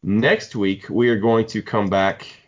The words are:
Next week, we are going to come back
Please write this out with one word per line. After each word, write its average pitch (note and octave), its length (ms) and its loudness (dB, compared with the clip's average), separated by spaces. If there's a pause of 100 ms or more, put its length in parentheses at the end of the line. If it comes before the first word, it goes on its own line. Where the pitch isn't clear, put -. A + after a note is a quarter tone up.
Next A#2 520 0
week, G2 340 -2
we A#2+ 200 2
are A#2 80 2
going A2+ 300 2
to A2 140 -6
come G#2 260 -2
back G2 400 -2 (200)